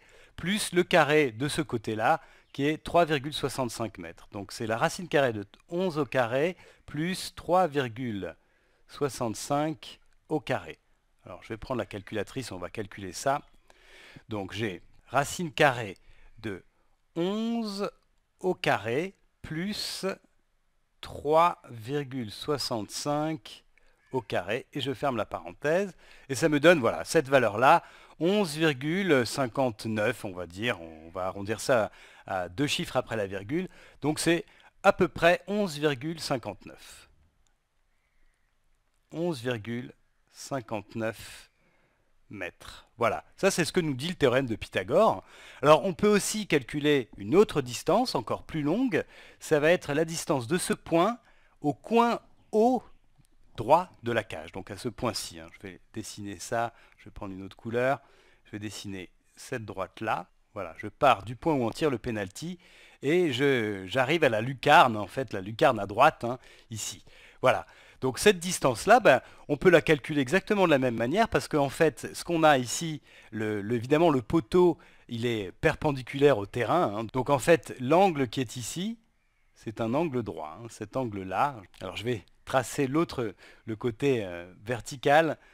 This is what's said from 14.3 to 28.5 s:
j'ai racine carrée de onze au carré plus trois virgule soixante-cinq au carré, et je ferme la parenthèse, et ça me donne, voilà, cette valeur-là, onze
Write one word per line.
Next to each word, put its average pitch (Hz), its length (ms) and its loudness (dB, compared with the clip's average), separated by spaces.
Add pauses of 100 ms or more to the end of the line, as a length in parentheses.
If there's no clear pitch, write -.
j'ai 98 280 -6 (260)
racine 143 440 -2
carrée 120 460 2 (420)
de 101 240 -8 (540)
onze 208 720 -4 (480)
au 185 140 -2
carré 131 640 -2 (260)
plus 180 640 -8 (960)
trois 165 680 2
virgule 127 640 -8
soixante-cinq 147 1300 -4 (460)
au 131 80 -2
carré, 107 540 -4
et 147 80 -6
je 131 120 -4
ferme 131 220 -2
la 104 100 -2
parenthèse, 143 720 -4 (320)
et 135 80 -6
ça 151 140 2
me 147 100 2
donne, 160 220 8
voilà, 87 240 0
cette 143 240 0
valeur-là, 131 520 6 (380)
onze 175 380 0